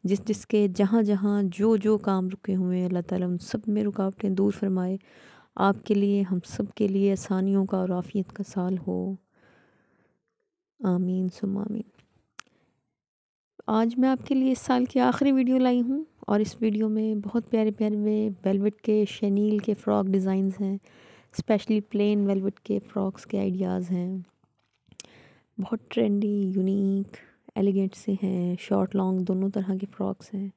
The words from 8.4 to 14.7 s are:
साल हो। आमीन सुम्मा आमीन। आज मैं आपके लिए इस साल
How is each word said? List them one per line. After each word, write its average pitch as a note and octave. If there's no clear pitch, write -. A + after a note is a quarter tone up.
साल F#3
हो। F#3
आमीन F#3
सुम्मा G3
आमीन। G#3
आज A3+
मैं C4
आपके C4
लिए C4
इस B3
साल B3+